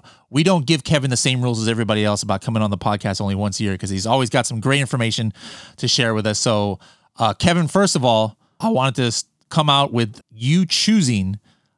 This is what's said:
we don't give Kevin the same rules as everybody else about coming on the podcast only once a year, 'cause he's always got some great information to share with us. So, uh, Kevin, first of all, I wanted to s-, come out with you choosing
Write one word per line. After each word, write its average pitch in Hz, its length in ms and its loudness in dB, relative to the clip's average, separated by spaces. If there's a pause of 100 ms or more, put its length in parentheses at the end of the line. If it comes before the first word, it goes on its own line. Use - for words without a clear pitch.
(280)
we 143 140 0
don't 170 240 2
give 160 180 0
Kevin 139 240 0
the 123 80 0
same 127 240 0
rules 120 220 -2
as 110 60 0
everybody 110 360 2
else 104 180 0
about 98 200 -2
coming 113 200 0
on 104 80 0
the 98 80 -2
podcast 104 440 -2
only 98 140 -2
once 101 220 -4
a 113 40 -4
year, 98 160 -2
'cause 95 100 -6
he's 98 180 -4
always 127 220 2
got 127 180 2
some 110 140 -4
great 135 200 2
information 117 520 -2 (460)
to 123 100 -2
share 117 240 0
with 107 140 -2
us. 104 120 0
So, 104 400 0 (380)
uh, 107 160 2
Kevin, 170 360 2
first 196 280 2
of 127 80 0
all, 110 320 2 (220)
I 226 100 -2
wanted 135 280 0
to 127 80 0
s-, 113 200 -2 (240)
come 151 220 0
out 139 240 2
with 117 260 -2 (100)
you 143 360 0
choosing 123 720 0 (400)